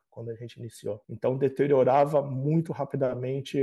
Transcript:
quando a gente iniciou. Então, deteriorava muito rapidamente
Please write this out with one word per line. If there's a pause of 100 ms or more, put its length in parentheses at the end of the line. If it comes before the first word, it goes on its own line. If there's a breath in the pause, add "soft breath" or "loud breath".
(140)
quando
a
gente
iniciou.
Então,
deteriorava
muito
rapidamente